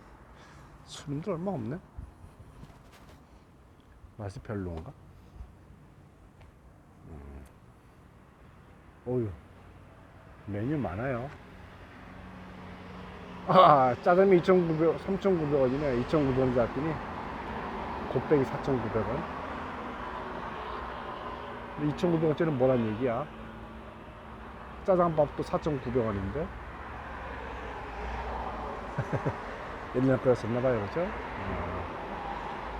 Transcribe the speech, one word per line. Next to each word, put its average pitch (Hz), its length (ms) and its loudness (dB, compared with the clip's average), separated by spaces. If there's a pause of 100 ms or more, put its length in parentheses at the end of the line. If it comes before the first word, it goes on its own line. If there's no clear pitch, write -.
(840)
손님들 151 480 -6
얼마 180 200 -4
없네. 131 260 -4 (2500)
맛이 101 240 -10
별로인가? 92 520 -8 (2250)
음. 69 380 -16 (1600)
어휴, 120 220 0 (1160)
메뉴 110 320 -2
많아요. 120 500 -2 (2250)
아, 151 540 10
짜장면 190 360 8
이천구백, 165 600 6
삼천구백 170 600 2
원이네. 131 420 4
이천구백 135 360 4
원 127 160 4
샀더니 135 400 2 (1160)
곱빼기 135 320 4
사천구백 117 520 -2 (120)
원. 123 160 -2 (2500)
근데 151 180 0
이천구백 165 340 4
원짜리는 151 300 2
뭐란 127 360 6
얘기야? 123 320 0 (1600)
짜장밥도 165 580 4
사천구백 127 640 0
원인데. 104 420 -2 (2500)
<laughs> - 1000 -6
옛날 131 260 4
거였었나 120 380 2
봐요, 123 260 2
그죠? 165 200 -2 (1700)